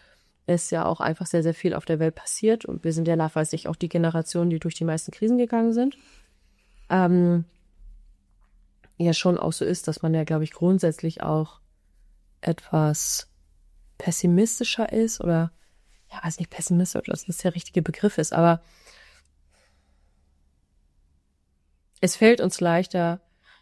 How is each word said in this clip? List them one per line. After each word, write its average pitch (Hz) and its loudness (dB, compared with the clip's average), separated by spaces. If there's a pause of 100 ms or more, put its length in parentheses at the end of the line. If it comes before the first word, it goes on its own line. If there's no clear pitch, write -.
(460)
es 175 0
ja 165 -2
auch - -2
einfach 160 -2
sehr, 170 0
sehr 165 0
viel - -2
auf - -6
der 165 -2
Welt 160 0
passiert - -2
und - -8
wir 165 -2
sind 165 0
ja 170 2
nachweislich 160 -2
auch 160 -4
die 170 -6
Generation, 170 0
die 165 0
durch 160 -6
die 165 -4
meisten 160 -4
Krisen 226 0
gegangen 226 0
sind, 247 0 (920)
ähm, 175 4 (1500)
ja 170 2
schon 180 2
auch - -2
so - -4
ist, - -2
dass 156 -4
man 160 0
ja, 160 0
glaub 156 0
ich, 156 -4
grundsätzlich 170 0
auch 156 -4 (840)
etwas - -2 (680)
pessimistischer 196 0
ist 226 0
oder, 165 0 (600)
ja, - -14
weiß 160 -6
nicht, 170 -8
pessimistisch, 180 0
ob - -8
das - -6
der 180 -4
richtige - -2
Begriff 170 -2
ist, 156 -2
aber 165 4 (3500)
es 185 2
fällt 233 6
uns - -2
leichter, 175 0 (400)